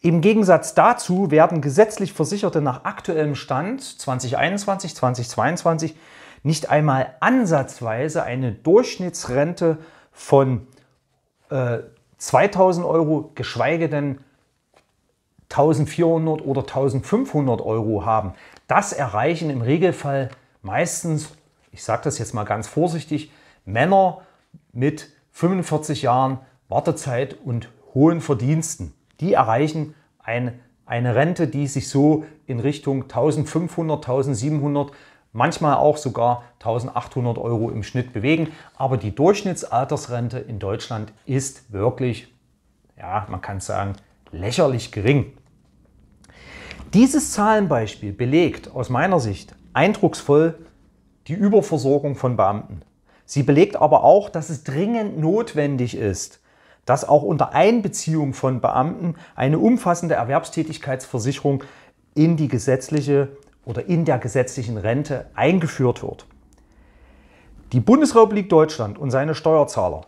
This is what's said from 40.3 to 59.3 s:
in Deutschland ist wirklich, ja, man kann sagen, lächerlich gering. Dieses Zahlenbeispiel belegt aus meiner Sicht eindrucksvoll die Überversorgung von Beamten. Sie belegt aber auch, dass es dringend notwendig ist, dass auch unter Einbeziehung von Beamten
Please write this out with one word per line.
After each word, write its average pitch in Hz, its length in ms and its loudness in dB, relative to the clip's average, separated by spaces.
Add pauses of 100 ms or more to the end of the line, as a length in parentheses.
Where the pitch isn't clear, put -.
in 120 200 -10
Deutschland 107 540 -8 (140)
ist 131 460 -6
wirklich, 120 640 -2 (600)
ja, 104 320 -6
man 110 140 -10
kann 101 180 -8
sagen, 98 360 -6 (340)
lächerlich 120 640 -2
gering. 120 420 0 (1600)
Dieses 262 380 4
Zahlenbeispiel 156 800 0
belegt 131 640 0
aus 123 160 -6
meiner 165 280 2
Sicht 107 360 -4 (180)
eindrucksvoll 160 840 2 (680)
die 147 60 -6
Überversorgung 151 840 2
von 123 200 -2
Beamten. 101 460 0 (420)
Sie - 180 -2
belegt 147 340 4
aber 147 280 4
auch, 196 240 8
dass 160 220 -8
es 147 120 -8
dringend 202 560 -4
notwendig 151 800 0
ist, - 460 -4 (420)
dass 135 240 0
auch 147 140 6
unter 139 320 -2
Einbeziehung 160 800 2
von 131 260 -2
Beamten 160 540 -2 (200)